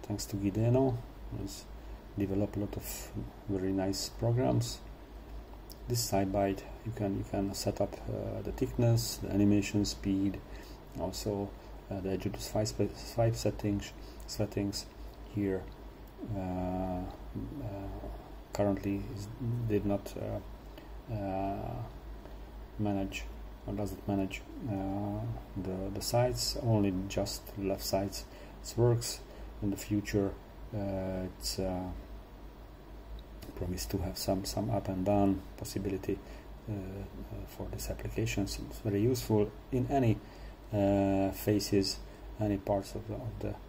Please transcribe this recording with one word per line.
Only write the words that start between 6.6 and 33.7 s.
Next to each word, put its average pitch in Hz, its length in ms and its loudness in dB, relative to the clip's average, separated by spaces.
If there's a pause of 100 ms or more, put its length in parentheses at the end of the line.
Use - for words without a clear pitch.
you 113 120 -4
can, 101 240 0
you 107 100 -2
can 101 240 2
set - 260 0
up, 101 140 2 (160)
uh, 104 320 -4
the 104 120 -4
thickness, 117 640 4
the - 120 -4
animation 101 560 6
speed, 98 540 2 (600)
also, 101 480 0 (440)
uh, 98 80 -2
the 95 180 0
Ajutus - 320 -4
five 107 180 2
spe-, 104 240 2 (240)
five 117 220 4
settings, 101 560 0 (320)
settings 101 600 0 (480)
here. 98 260 2 (760)
Uh, 95 40 -2
uh, 92 640 0 (1500)
currently 101 520 2 (120)
is, - 120 -6 (420)
did 101 160 4
not, 101 320 2
uh, - 960 -8
uh, 98 640 -2 (1040)
manage 98 460 2 (420)
or 104 60 -2
doesn't 101 340 -2
manage, 98 340 2 (300)
uh, 101 480 0 (420)
the, 95 320 -2
the 101 80 -4
sides, 120 640 2
only 107 280 6 (180)
just - 340 -2 (160)
left 98 240 0
sides - 420 0 (380)
it - 120 -10
works. 117 440 4 (420)
In 104 80 2
the 95 80 0
future, 101 540 2 (420)
uh, 95 540 0 (100)
it's, - 220 -4
uh, 92 240 0 (1700)
promised 90 340 -4